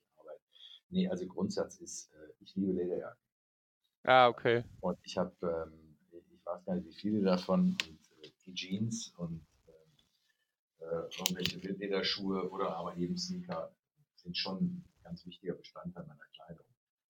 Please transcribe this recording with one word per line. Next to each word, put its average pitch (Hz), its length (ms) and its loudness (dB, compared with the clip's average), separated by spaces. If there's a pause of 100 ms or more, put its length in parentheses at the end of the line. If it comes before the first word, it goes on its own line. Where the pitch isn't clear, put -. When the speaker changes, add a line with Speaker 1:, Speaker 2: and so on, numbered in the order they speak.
(160)
Speaker 1:
Arbeit. 78 240 -18 (500)
Nee, 90 180 4
also 90 180 -2
Grundsatz - 540 -2
ist, - 320 -12
äh, - 280 -20
ich - 160 -20
liebe 95 160 2
Lederjacken. 87 460 -2 (840)
Speaker 2:
Ah, 127 240 10
okay. 117 360 4 (160)
Speaker 1:
Und 90 220 0
ich - 160 -8
hab, 90 240 -2
ähm, 80 540 -4 (140)
ich - 360 -20
weiß 90 180 -6
gar 190 100 -2
nicht, - 120 -2
wie 165 80 -18
viele 104 280 0
davon 92 480 4 (180)
und, - 220 -20 (140)
äh, - 60 -18 (160)
die 90 80 -16
Jeans 98 640 -4
und, 82 300 -8 (200)
ähm, - 260 -20 (880)
äh, 82 40 -12
irgendwelche - 800 -2
Wildlederschuhe 95 880 -2
oder 95 260 -2
aber 87 200 -6
eben 87 220 -2
Sneaker - 580 -6 (400)
sind 87 200 -10
schon - 280 -4
ein - 200 -4 (180)
ganz - 240 -12
wichtiger - 280 -6
Bestandteil - 520 -12
meiner 76 280 -20
Kleidung. - 320 -18 (440)